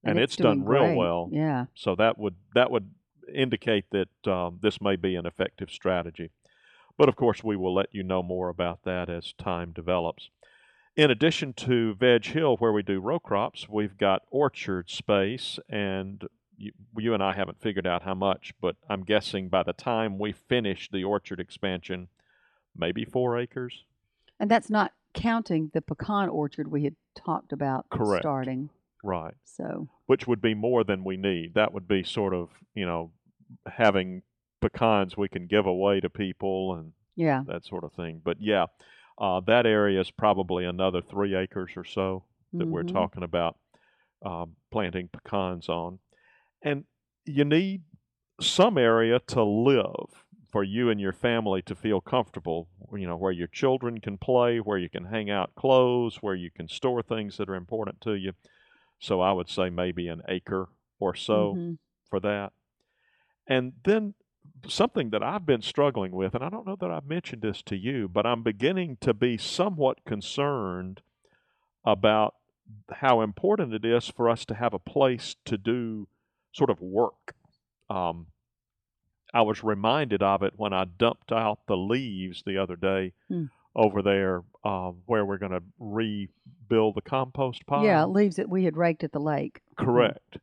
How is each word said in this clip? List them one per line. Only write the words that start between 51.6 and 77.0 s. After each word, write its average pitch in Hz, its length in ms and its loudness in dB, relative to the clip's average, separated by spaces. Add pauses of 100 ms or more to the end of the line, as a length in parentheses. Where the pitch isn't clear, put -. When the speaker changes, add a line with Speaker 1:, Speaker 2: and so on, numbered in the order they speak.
Speaker 2:
to - 100 -10
feel 104 280 0
comfortable, 85 680 -4 (260)
you 98 140 -8
know, 85 100 -6
where 95 140 0
your 87 160 -4
children 127 520 -2
can 101 200 -10
play, 120 400 2
where 104 180 -2
you 87 120 -4
can 87 160 -10
hang 104 260 -6
out 98 240 -4
clothes, 123 680 2
where 98 140 -2
you 87 160 -10
can - 160 -14
store 123 340 -2
things 107 360 -6
that 98 120 -6
are 95 60 -4
important 98 460 -8
to 110 120 -2
you. 95 200 -4 (680)
So 92 220 0
I 95 100 4
would 90 180 -2
say 92 220 -2
maybe 87 360 -4
an 82 200 -10
acre 92 420 -4 (300)
or 95 160 -2
so - 400 0
Speaker 1:
Mm-hmm. 175 180 -6 (360)
Speaker 2:
for 98 100 -2
that. 101 340 -4 (920)
And 127 260 0 (120)
then 208 280 2 (540)
something 190 440 0
that 104 120 0
I've 175 220 -4
been 127 160 2
struggling 117 500 0
with, 92 240 -2
and 123 80 -4
I 160 60 -6
don't 214 180 -10
know 190 80 -6
that 180 160 -6
I've 151 160 -8
mentioned 147 340 -8
this 104 220 -4
to - 140 -6
you, 113 300 -4
but 104 180 0
I'm 117 180 0
beginning 131 580 0
to 127 120 2
be 117 240 0
somewhat 165 680 0
concerned 98 960 -4 (800)
about 107 520 4 (560)
how 127 300 4
important 139 520 0
it 107 120 -4
is 117 240 2
for 120 200 2
us 113 160 0
to 110 100 -6
have 117 180 -2
a 95 60 -6
place - 560 0 (100)
to 113 120 -2
do 113 500 -2 (440)
sort 139 180 0
of 98 120 0
work. 98 520 -2 (560)